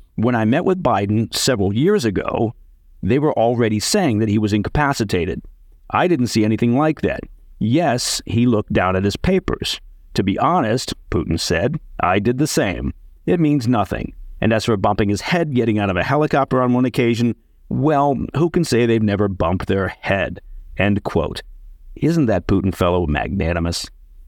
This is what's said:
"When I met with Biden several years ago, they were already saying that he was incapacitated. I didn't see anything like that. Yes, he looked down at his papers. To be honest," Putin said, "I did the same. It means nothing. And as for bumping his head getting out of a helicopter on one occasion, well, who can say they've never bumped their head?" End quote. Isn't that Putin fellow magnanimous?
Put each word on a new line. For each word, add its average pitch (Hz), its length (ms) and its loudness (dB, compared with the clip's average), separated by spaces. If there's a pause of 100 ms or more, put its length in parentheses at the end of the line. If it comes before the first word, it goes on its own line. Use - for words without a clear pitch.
(160)
"When 120 200 0
I 110 100 0
met 139 180 2
with 185 200 0
Biden 104 500 0
several 101 400 0
years 160 320 2
ago, 107 480 0 (480)
they 113 160 0
were 151 160 0
already 113 460 2
saying 147 400 0
that 110 100 0
he 104 80 2
was 107 160 2
incapacitated. 104 880 -2 (480)
I 143 180 2
didn't 131 200 2
see 110 180 2
anything 117 320 2
like 156 240 0
that. 80 200 -2 (360)
Yes, 123 680 0
he 117 200 2
looked 110 260 2
down 92 240 2
at 95 80 2
his 101 120 0
papers. - 680 -2 (320)
To 107 100 2
be 95 140 0
honest," 131 560 0 (160)
Putin - 300 -2
said, 104 400 -2 (200)
"I 92 200 2
did 120 180 0
the 151 100 0
same. 90 460 -4 (320)
It 175 140 2
means 147 280 2
nothing. - 460 -2 (260)
And 110 140 2
as 107 120 0
for 110 120 2
bumping 104 320 0
his 101 120 -2
head 160 340 -2
getting 117 240 2
out 101 100 0
of 90 80 0
a 87 60 0
helicopter 139 580 0
on 123 120 2
one 123 120 2
occasion, 117 500 0 (340)
well, 139 480 0 (180)
who 165 140 2
can 170 140 0
say 120 220 2
they've 113 160 2
never 101 260 2
bumped 92 400 -2
their 95 200 0
head?" - 540 -4 (360)
End 98 260 2
quote. - 380 -2 (540)
Isn't 156 320 2
that 98 200 0
Putin 95 280 2
fellow 87 320 2
magnanimous? 82 840 -2 (380)